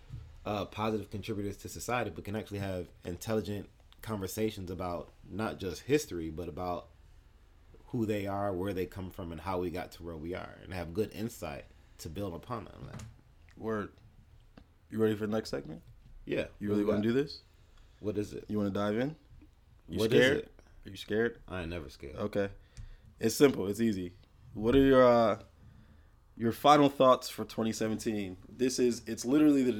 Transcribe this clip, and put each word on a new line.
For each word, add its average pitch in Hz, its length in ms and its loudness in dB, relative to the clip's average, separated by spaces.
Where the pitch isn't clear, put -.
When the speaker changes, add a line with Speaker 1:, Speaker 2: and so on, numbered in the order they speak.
Speaker 1:
uh, 104 220 -4
positive 110 440 -4
contributors 101 480 -8
to 98 120 -14
society, 113 440 -4
but - 100 -12
can 104 120 -6
actually 101 220 -6
have 92 300 -4
intelligent 98 640 -4
conversations 104 680 -4
about 87 400 -6
not 90 280 -6
just 87 240 -6
history, 92 480 -2
but 78 180 -8
about 90 400 -6
who 117 200 -2
they 101 200 -2
are, 101 260 -2
where 95 220 -2
they 90 120 -2
come 92 240 -10
from, 85 220 -10
and 80 80 -10
how 92 180 -4
we 90 120 -2
got 78 220 -8
to - 100 -18
where 82 140 -10
we 82 180 -8
are, 87 280 -12
and 87 120 -14
have 85 200 -6
good 107 180 -2
insight 82 520 -10
to - 100 -12
build 90 260 -8
upon 110 300 -10
them. - 240 -16
Speaker 2:
Word. 107 320 -6
You 107 80 -6
ready 110 160 4
for 104 120 -4
the 104 60 -4
next 110 180 -2
segment? 147 320 -8
Speaker 1:
Yeah. - 220 -2
Speaker 2:
You 104 100 -6
Speaker 1:
What 101 80 0
Speaker 2:
really 104 80 2
Speaker 1:
we 107 60 2
Speaker 2:
wanna 104 120 2
Speaker 1:
got? 110 60 0
Speaker 2:
do 117 40 4
this? 143 300 -2
Speaker 1:
What 92 160 -6
is 101 160 -4
it? - 160 -10
Speaker 2:
You 107 100 -2
wanna 101 120 0
dive 104 280 0
in? 147 180 -2
You 85 100 -4
Speaker 1:
What 110 140 2
is 123 120 8
Speaker 2:
scared? 139 140 4
Speaker 1:
it? - 120 -10
Speaker 2:
Are 98 40 -14
you 95 60 -14
scared? 113 500 -2
Speaker 1:
I 92 140 -8
ain't 82 100 -6
never 78 200 -8
scared. - 260 -14
Speaker 2:
Okay. 104 320 -2
It's 113 160 0
simple. 127 320 6
It's 101 160 -2
easy. 92 320 0
What 110 200 2
are 139 80 8
your, 131 240 10
uh, 117 360 6
your 113 140 2
final 147 360 8
thoughts 127 400 6
for - 160 -6
twenty 110 280 -2
seventeen? 107 640 -2
This 127 300 0
is, 117 280 2
it's 113 200 -6
literally 143 360 6
the, 123 180 4